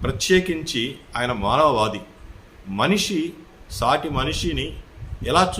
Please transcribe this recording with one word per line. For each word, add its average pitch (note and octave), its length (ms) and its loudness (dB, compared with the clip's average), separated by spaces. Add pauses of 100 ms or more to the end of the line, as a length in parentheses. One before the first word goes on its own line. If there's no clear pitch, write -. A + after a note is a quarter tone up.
ప్రత్యేకించి D#3 920 0 (200)
ఆయన B2 160 0
మానవవాది, A2 680 2 (680)
మనిషి E3 640 0 (380)
సాటి D3 380 0
మనిషిని D3 680 -4 (500)
ఎలా F3+ 340 4